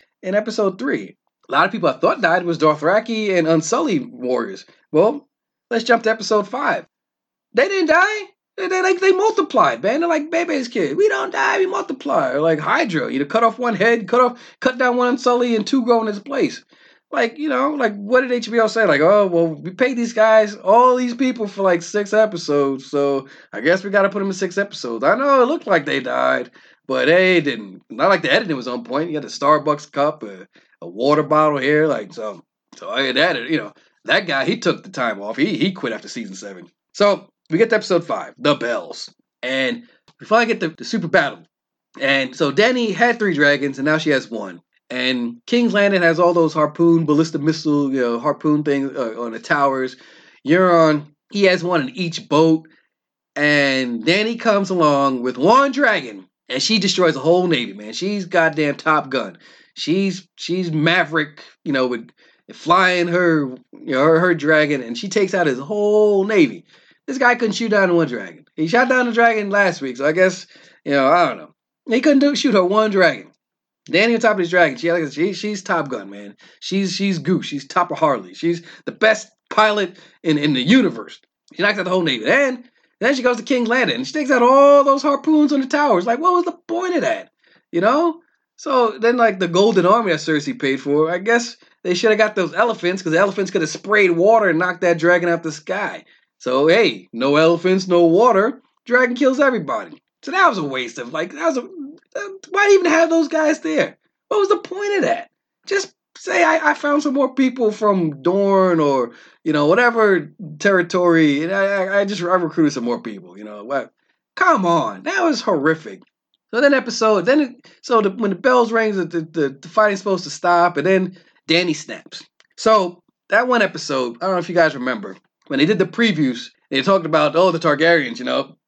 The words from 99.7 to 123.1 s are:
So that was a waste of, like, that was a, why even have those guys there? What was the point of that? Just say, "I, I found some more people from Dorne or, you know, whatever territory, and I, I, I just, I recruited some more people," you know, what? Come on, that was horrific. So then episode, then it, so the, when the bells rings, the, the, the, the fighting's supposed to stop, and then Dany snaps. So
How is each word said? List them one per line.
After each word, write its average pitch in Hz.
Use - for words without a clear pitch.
So -
that 370
was 214
a 160
waste 131
of, 120
like, 165
that 302
was 269
a, 240
why 403
even 349
have 320
those 330
guys 311
there? 311
What 427
was 392
the 415
point 403
of 330
that? -
Just 392
say, 359
"I, 320
I 294
found 294
some 285
more 269
people 247
from 180
Dorne 185
or, 135
you 156
know, 147
whatever 208
territory, 175
and 170
I, 196
I, 196
I 202
just, 196
I 175
recruited 160
some 120
more 120
people," 95
you 104
know, 104
what? 131
Come 302
on, 123
that 381
was 302
horrific. 156
So 226
then 285
episode, 220
then 285
it, 262
so 226
the, 196
when 208
the 185
bells 240
rings, 220
the, 180
the, 165
the, 156
the -
fighting's 208
supposed 190
to 175
stop, 175
and 170
then 185
Dany 170
snaps. -
So 196